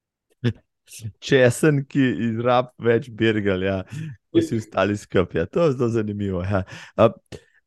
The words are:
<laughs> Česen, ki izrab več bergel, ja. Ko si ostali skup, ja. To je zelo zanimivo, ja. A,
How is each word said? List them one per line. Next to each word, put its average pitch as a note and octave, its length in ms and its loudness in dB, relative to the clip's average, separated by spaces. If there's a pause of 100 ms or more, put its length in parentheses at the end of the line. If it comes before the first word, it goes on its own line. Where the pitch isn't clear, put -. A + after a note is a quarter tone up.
(440)
<laughs> A#2 180 -4 (640)
Česen, C#3 640 4
ki C#3 160 0 (240)
izrab B2 500 0
več A#2 320 0
bergel, G#2 560 0
ja. F#2+ 140 -2 (500)
Ko A2 140 2
si A2+ 160 -4
ostali G#2 360 -2
skup, - 380 -2
ja. E2 160 -2
To E3+ 160 0
je C#3 80 0
zelo A#2+ 160 -2
zanimivo, G2+ 560 -4
ja. G2 160 0 (320)
A, A2 140 6 (580)